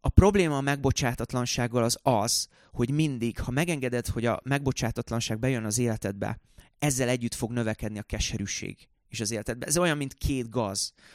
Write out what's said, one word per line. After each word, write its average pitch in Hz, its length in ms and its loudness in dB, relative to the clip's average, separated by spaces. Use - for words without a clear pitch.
A - 80 0
probléma 180 480 6
a 139 40 0
megbocsátatlansággal 123 1200 0
az 117 200 2
az, 117 460 2
hogy 120 200 0
mindig, 135 480 0
ha - 120 -4
megengeded, 131 560 -2
hogy 117 200 -2
a 113 180 0
megbocsátatlanság 123 920 -2
bejön 123 260 -2
az 107 140 -2
életedbe, 107 640 -2
ezzel 131 300 0
együtt 120 260 0
fog 117 180 -4
növekedni 110 460 -2
a 101 40 -8
keserűség - 880 -6
is 110 80 -6
az 107 100 -2
életedbe. 117 360 -4
Ez 147 120 2
olyan, 175 180 4
mint 139 180 -6
két 127 340 -2
gaz. 107 440 -2